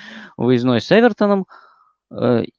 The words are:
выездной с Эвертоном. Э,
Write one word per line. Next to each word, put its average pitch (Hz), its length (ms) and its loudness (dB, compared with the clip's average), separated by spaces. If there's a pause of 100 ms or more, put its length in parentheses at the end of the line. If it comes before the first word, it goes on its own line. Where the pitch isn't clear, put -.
(360)
выездной 120 440 0
с - 120 -4
Эвертоном. 208 540 2 (640)
Э, 117 320 0 (140)